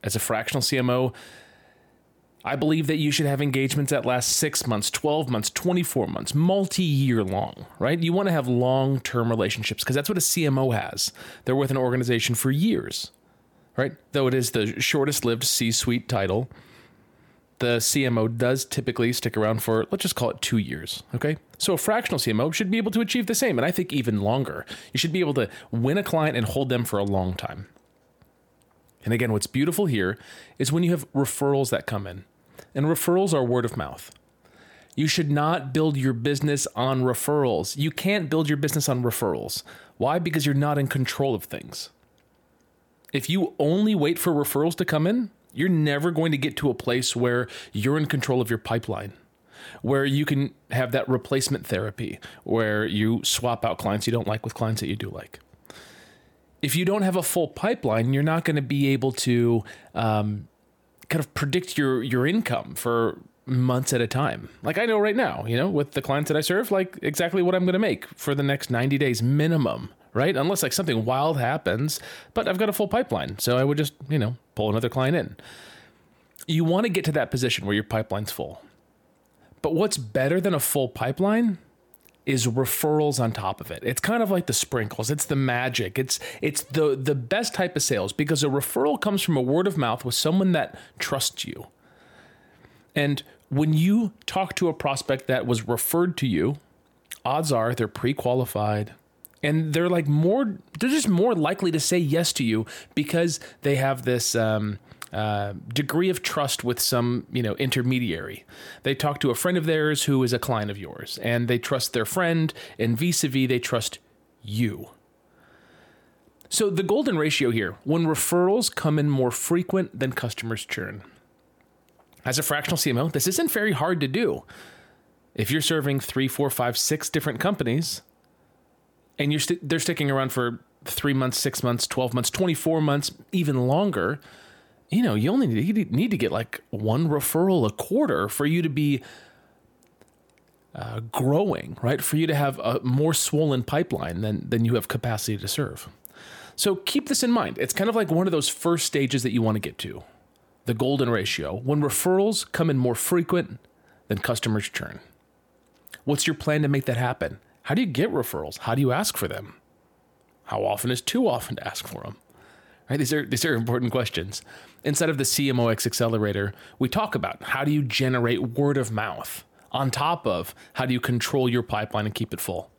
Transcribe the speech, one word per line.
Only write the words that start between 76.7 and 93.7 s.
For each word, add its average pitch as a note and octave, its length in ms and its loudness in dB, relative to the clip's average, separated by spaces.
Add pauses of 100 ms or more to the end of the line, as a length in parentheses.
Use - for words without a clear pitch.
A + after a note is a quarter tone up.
get F3+ 180 -2
to D#3 60 0
that C3+ 180 0
position B2 360 -2
where G2+ 80 0
your G#2+ 100 2
pipeline's G#2+ 460 -4
full. - 320 -10 (1000)
But D#3+ 140 0
what's G3+ 240 2
better C3+ 420 0
than F#3 140 2
a C#3+ 60 0
full C3+ 280 0
pipeline G3 680 0 (680)
is B2+ 200 2
referrals C#3 720 2
on A2+ 140 2
top F#2+ 280 -4
of - 100 -12
it. - 120 -8
It's B2 180 -2
kind A#3 220 2
of G3 80 0
like F3 160 2
the B2 60 -2
sprinkles. A2+ 580 -2
It's D3 140 -2
the D3+ 100 -2
magic. B2 640 0
It's, C3 220 -2 (200)
it's D3 220 -2
the, D3 320 2
the C3+ 220 0
best F#3+ 360 -2
type F3+ 220 -2
of D3 80 0
sales G2+ 300 0
because D3 320 0
a D3 40 2
referral B3 520 0
comes G3+ 220 0
from D#3+ 140 2
a B2+ 60 2
word D#3 240 2
of F3 100 0
mouth A#2+ 280 0
with A#2+ 100 -2
someone F#3 380 2
that - 260 0 (220)
trusts - 440 -4
you. - 220 -12 (1300)
And C#3+ 300 0 (240)
when D#3 240 2